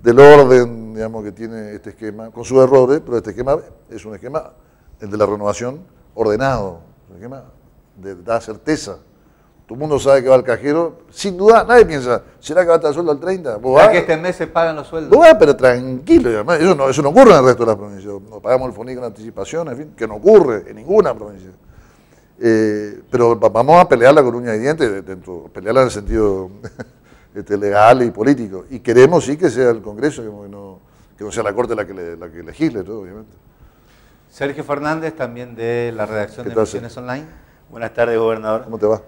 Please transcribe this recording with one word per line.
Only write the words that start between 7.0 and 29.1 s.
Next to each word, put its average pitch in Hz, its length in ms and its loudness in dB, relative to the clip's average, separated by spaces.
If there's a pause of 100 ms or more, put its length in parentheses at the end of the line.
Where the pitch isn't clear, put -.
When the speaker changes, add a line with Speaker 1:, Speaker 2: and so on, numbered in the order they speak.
Speaker 1:
un 92 80 -20
esquema 123 260 -20 (540)
de, 95 180 -16
da 107 240 -6
certeza. 107 600 -8 (680)
Todo - 100 -18
el 127 60 -16
mundo 147 180 -2
sabe 135 240 2
que 131 60 -2
va 131 60 6
al 123 100 2
cajero, 147 540 -4 (100)
sin 190 260 -10
duda, 202 300 4
nadie 226 200 6
piensa, 127 380 -4 (160)
"¿Será 165 220 -2
que 175 80 0
va 165 60 4
a - 20 2
estar 151 160 -2
sueldo 165 180 -4
al 143 80 -2
treinta?". 160 380 -6
Vos 127 160 -2
Speaker 2:
¿Será 151 140 6
Speaker 1:
vas, 220 40 4
Speaker 2:
que 180 80 2
este 170 160 -2
mes 175 220 -8
se 165 100 -8
pagan 165 300 -4
los 139 100 -14
sueldos? 156 240 -4
Speaker 1:
vos 247 80 6
vas, 320 180 8
pero 143 200 4
tranquilo, 127 720 2
y 110 40 0
además, 147 260 -2
eso 180 140 2
no, 139 140 -2
eso 135 120 -2
no 143 80 0
ocurre 226 220 8
en 160 80 8
el 131 60 4
resto 120 180 4
de 113 40 2
las 107 80 2
provincias. 101 380 -16 (160)
No 107 100 -20
pagamos 127 300 -2
el 113 40 -16
Fonica 123 280 -14
con 123 80 -10
anticipación, 110 580 -12
en 123 100 -12
fin, 151 200 -18
que 113 100 -8
no 107 80 -12
ocurre 131 540 4
en 107 80 -18
ninguna 156 360 -2
provincia. 101 380 -16 (880)
Eh, 104 600 -2 (100)
pero 117 260 2
va, 104 120 2
vamos 131 320 4
a 175 60 4
pelearla 139 360 4
con 120 100 0
uñas 120 220 -6
y 107 40 -4
dientes, 139 300 -2
de-, 98 120 -8
dentro, 90 520 -16
pelearla 110 280 -2
en 127 60 2
el 107 40 -6
sentido 101 580 -4 (420)
<laughs> - 440 -20
este, 104 220 -8
legal 104 440 4
y 120 100 0
político. 107 580 -2
Y 131 100 -16
queremos 131 460 4